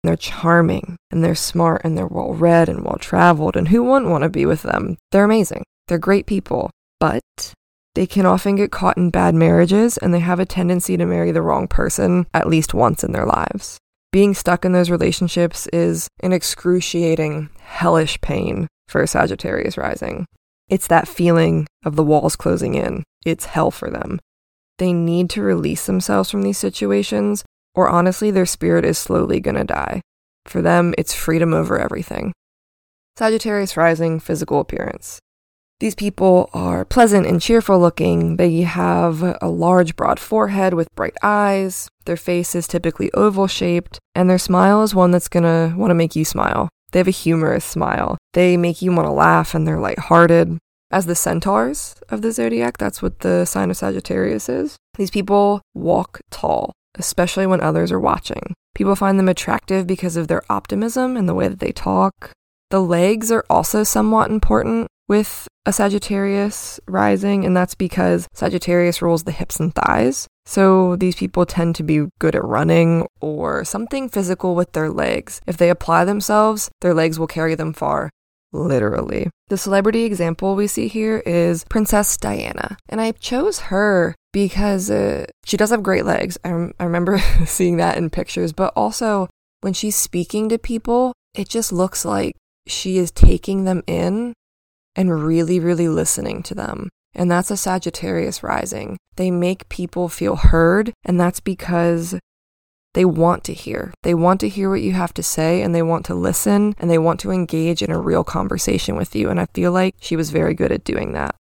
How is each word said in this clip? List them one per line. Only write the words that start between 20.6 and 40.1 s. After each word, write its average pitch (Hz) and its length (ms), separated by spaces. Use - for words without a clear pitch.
It's 190 180
that 165 220
feeling 165 580
of 151 120
the 156 80
walls 151 320
closing - 380
in. - 280
It's 165 220
hell 160 260
for - 180
them. - 300
They 180 140
need 170 380
to 208 120
release 170 440
themselves 190 440
from 202 120
these 196 160
situations, 202 840
or 185 140
honestly, 185 400
their 185 160
spirit 170 380
is - 140
slowly - 400
gonna - 260
die. - 360
For 170 160
them, 175 340
it's - 180
freedom 165 380
over 160 260
everything. - 540
Sagittarius 220 580
rising, 165 420
physical - 420
appearance. - 600
These 220 160
people 190 600
are 180 320
pleasant 208 400
and 175 140
cheerful 220 380
looking. 170 580
They 175 260
have 175 600
a 175 60
large, 170 460
broad - 240